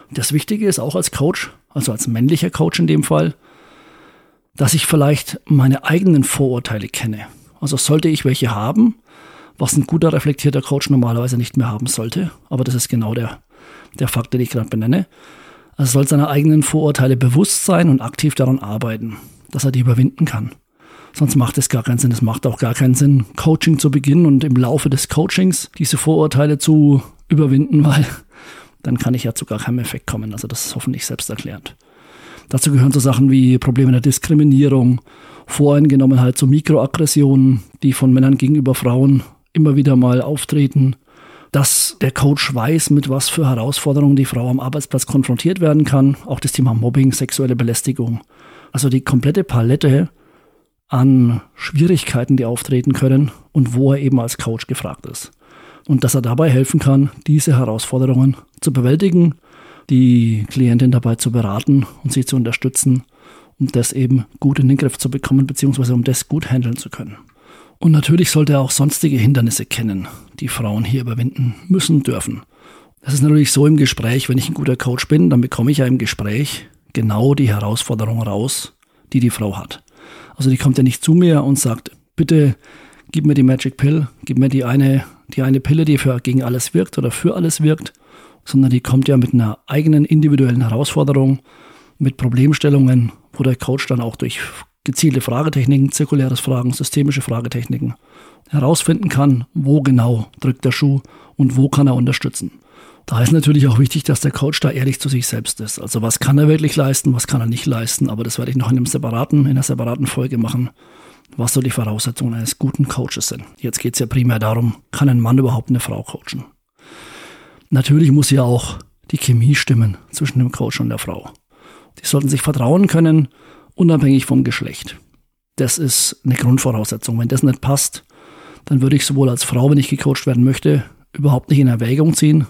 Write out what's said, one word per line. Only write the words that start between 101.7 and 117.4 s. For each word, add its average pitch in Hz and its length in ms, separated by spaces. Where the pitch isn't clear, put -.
er 131 80
unterstützen. 123 560
Da 117 160
ist 123 100
natürlich 147 360
auch 113 100
wichtig, 135 240
dass - 180
der 143 120
Coach 147 280
da 139 100
ehrlich 131 300
zu - 80
sich 127 180
selbst - 340
ist. 107 200
Also 107 220
was 113 160
kann 139 200
er 151 100
wirklich 156 260
leisten, 135 400
was 117 140
kann 131 120
er 117 60
nicht 117 200
leisten, 120 440
aber 110 140
das 117 140
werde 123 120
ich 131 60
noch 120 140
in 131 60
einem 123 100
separaten, 135 580
in 139 80
einer 131 100
separaten 123 440
Folge 131 320
machen, 120 320
was 120 160
so 135 80
die 127 100
Voraussetzungen 117 640
eines 113 240
guten 135 300
Coaches - 400
sind. - 160
Jetzt 123 200
geht's 120 220
ja 120 60
primär 120 340
darum, 113 360
kann 143 180
ein 123 120
Mann 117 180
überhaupt 123 300
eine 123 120
Frau 107 220
coachen? - 420